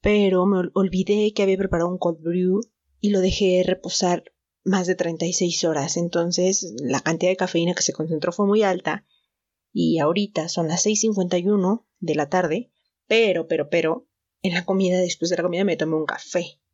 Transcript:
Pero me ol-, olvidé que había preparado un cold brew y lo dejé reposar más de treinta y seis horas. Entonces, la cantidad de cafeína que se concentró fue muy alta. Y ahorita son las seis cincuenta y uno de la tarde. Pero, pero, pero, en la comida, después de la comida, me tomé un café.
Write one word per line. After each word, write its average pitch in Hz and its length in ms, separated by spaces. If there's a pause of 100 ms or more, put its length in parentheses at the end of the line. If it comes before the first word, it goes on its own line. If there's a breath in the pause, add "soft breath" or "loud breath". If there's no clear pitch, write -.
Pero 196 400
me 196 140
ol-, 175 160
olvidé 196 580
que 208 100
había 190 140
preparado 175 320
un 180 80
cold 165 240
brew 180 400 (400)
y 208 80
lo 196 120
dejé 185 440
reposar 180 580 (400)
más 185 240
de 180 100
treinta 170 280
y 175 80
seis 175 320
horas. 156 320
Entonces, 175 840
la 170 180
cantidad 165 320
de 185 60
cafeína 175 360
que - 80
se - 120
concentró 160 360
fue 202 160
muy 208 160
alta. 190 440 (680)
Y 160 280
ahorita 170 500
son 165 180
las 165 140
seis 208 180
cincuenta 185 380
y 180 100
uno 208 400 (120)
de 160 160
la 147 120
tarde. 180 420 (360)
Pero, 196 420
pero, 151 220
pero, 160 360 (360)
en 185 100
la 175 140
comida, 190 320
después 175 320
de 170 80
la 170 40
comida, 175 220
me 165 140
tomé 160 180
un 156 80
café. - 560 (140)